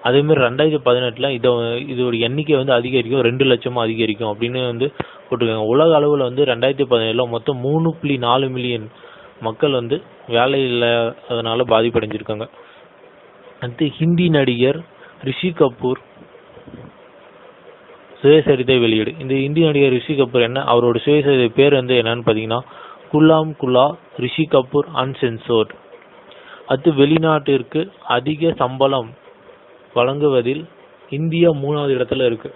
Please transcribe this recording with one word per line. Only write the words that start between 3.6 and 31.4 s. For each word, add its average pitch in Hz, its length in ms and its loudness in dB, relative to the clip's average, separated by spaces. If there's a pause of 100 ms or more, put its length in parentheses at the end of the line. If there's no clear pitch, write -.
அதிகரிக்கும் 110 560 -4
அப்படின்னு 120 300 -6
வந்து 120 280 -4 (360)
போட்டிருக்காங்க. 113 360 -2
உலக 151 340 4
அளவுல 147 180 2
வந்து 131 280 0
ரெண்டாயிரத்தி 131 440 0
பதினேழுல 117 380 0
மொத்தம் 117 300 -4
மூணு 160 380 -2
புள்ளி 143 220 -4
நாலு 123 320 0
மில்லியன் 123 420 -6 (500)
மக்கள் 113 300 -2
வந்து 123 300 -4 (260)
வேலை 127 440 0
இல்லாதனால 117 960 -2
பாதிப்படைஞ்சிருக்காங்க. 110 800 -2 (1120)
அடுத்து 127 300 -4
ஹிந்தி 170 400 2
நடிகர் 135 500 2 (440)
ரிஷி 135 260 -4
கபூர் 131 520 0 (2250)
சுயசரிதை 135 580 4
வெளியீடு. 110 400 0
இந்த 135 160 -4
ஹிந்தி 143 260 0
நடிகர் 143 280 4
ரிஷி 127 240 -2
கபூர் 127 280 2
என்ன, 127 220 -2
அவரோட 120 320 2
சுயசரிதை 135 540 2
பேர் 139 240 4
வந்து 127 280 2
என்னன்னு 117 240 -4
பாத்தீங்கன்னா, 110 340 -2 (520)
குலாம் 156 480 4
குலா 131 340 2 (240)
ரிஷி 123 340 -4
கபூர் 139 440 0
அன்சென்சர்டு. 120 760 -2 (960)
அடுத்து 143 240 0
வெளிநாட்டிற்கு 151 1000 0 (160)
அதிக 147 500 -2
சம்பளம் 131 560 -2 (800)
வழங்குவதில் 135 760 0 (420)
இந்தியா 165 400 2